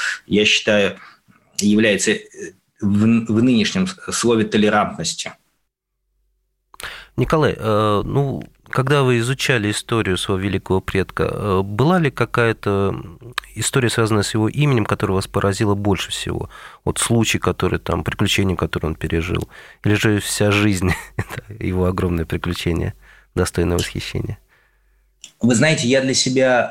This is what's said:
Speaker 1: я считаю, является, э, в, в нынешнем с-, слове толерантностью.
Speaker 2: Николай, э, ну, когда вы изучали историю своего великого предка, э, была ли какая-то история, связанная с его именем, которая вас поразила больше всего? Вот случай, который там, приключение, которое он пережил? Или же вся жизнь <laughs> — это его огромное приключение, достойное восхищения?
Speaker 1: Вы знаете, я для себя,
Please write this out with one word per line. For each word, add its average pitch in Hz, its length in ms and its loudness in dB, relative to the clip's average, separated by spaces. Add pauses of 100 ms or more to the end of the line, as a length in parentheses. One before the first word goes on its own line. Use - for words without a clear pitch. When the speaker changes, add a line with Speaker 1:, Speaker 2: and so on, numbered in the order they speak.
(280)
Speaker 1:
я 104 160 2
считаю, 101 520 2 (600)
является, 104 540 2
э, - 80 -2 (600)
в, 101 200 0
в 113 420 2
нынешнем 104 460 2
с-, - 240 -12
слове 113 320 2
толерантностью. 104 880 0 (1800)
Speaker 2:
Николай, 131 420 0
э, 107 460 2
ну, 127 400 -2 (260)
когда 139 320 2
вы 127 160 4
изучали 117 540 0
историю 101 440 -2
своего 95 280 -2
великого 95 360 0
предка, - 440 -2
э, 95 380 0
была 131 360 2
ли 156 120 2
какая-то 101 840 0 (600)
история, 120 340 0
связанная 107 320 2
с - 100 -4
его 110 160 2
именем, 135 380 2
которая 95 300 -2
вас 95 100 -2
поразила 101 480 0
больше 101 380 -2
всего? - 360 -6 (360)
Вот - 140 -2
случай, 113 400 2
который 87 420 -2
там, 82 240 -2
приключение, 98 520 0
которое - 320 -4
он 78 60 -4
пережил? 82 540 -4 (360)
Или 104 100 4
же 104 260 2
вся 104 320 0
жизнь 98 400 2 (100)
<laughs> — - 140 -18
это - 260 -8 (200)
его 90 240 0
огромное 90 380 0
приключение, 87 720 -4 (400)
достойное 87 420 0
восхищения? - 600 -6 (1040)
Speaker 1:
Вы 120 140 4
знаете, 147 320 2
я 131 120 4
для 131 140 0
себя, 127 560 2